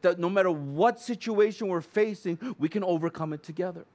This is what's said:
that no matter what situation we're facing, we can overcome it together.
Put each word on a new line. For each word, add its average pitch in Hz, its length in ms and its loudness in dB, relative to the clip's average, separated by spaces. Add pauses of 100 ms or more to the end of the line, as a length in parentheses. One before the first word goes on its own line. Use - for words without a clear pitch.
that 180 180 4
no 170 100 2
matter 190 200 4
what 156 500 0
situation 214 680 0
we're 180 140 0
facing, 196 580 -2 (200)
we 151 100 0
can 196 160 -2
overcome 160 480 -2
it 151 100 -10
together. 170 420 -8 (100)